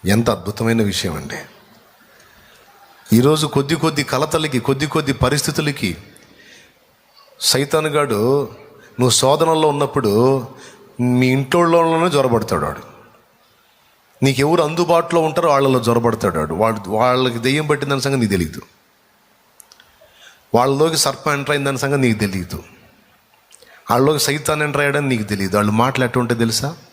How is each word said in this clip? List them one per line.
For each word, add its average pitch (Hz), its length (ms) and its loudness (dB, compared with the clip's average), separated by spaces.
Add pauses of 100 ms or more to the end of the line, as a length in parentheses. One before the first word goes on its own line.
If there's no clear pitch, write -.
ఎంత 113 240 2
అద్భుతమైన 110 540 -2
విషయం 92 320 -4
అండి. 67 200 -12 (1800)
ఈరోజు 147 340 4
కొద్ది 139 280 0
కొద్ది 147 280 -2
కలతలకి, 151 560 -2
కొద్ది 139 280 -2
కొద్ది 143 260 -2
పరిస్థితులకి 143 840 -2 (1400)
సైతాన్ 147 460 0
గాడు, 139 640 0 (500)
నువ్వు 127 100 4
శోధనలో 156 600 2
ఉన్నప్పుడు 131 760 0 (540)
మీ 123 280 2
ఇంట్లోనే 165 840 2
జ్వరపడతాడు 117 560 0
వాడు. 73 160 -8 (1400)
నీకెవరు 143 400 2
అందుబాటులో 170 580 0
ఉంటారో 160 280 0
వాళ్ళలో 139 300 4
జ్వరపడతాడు 113 600 0
వాడు. 78 140 -4
వాడు, 104 360 0
వాళ్ళకి 123 500 0
దెయ్యం 143 280 -2
పట్టిందన్న 139 320 -2
సంగతి 139 200 0
నీకు 110 120 2
తెలియదు, 85 300 -2 (1900)
వాళ్ళలోకి 139 420 2
సర్పం - 360 -2
ఎంటర్ 143 180 -4
అయిందన్న 139 260 -2
సంగతి 139 200 -2
నీకు 120 220 2
తెలియదు, 95 440 -6 (1300)
వాళ్ళలోకి 135 280 2
సైతాన్ 151 420 -2
ఎంటర్ 143 200 -2
అయ్యాడని 143 280 0
నీకు 117 140 -2
తెలియదు. 98 320 -4
వాళ్ళు 104 160 2
మాటలు 127 340 0
ఎట్లా 123 160 0
ఉంటాయో 117 180 -2
తెలుసా? 117 360 -2 (180)